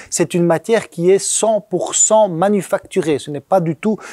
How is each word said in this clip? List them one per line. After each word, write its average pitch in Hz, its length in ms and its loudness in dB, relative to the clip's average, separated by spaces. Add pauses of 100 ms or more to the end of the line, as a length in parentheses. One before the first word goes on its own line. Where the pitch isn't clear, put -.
(100)
c'est - 240 -2
une 175 100 2
matière 170 460 0
qui 175 200 0
est 196 80 4
cent 214 440 -2
pour - 320 -6
cent 214 340 4
manufacturée, 180 920 -2
ce - 120 -12
n'est 143 100 -8
pas 190 200 0
du 165 160 -2
tout 220 200 -2 (160)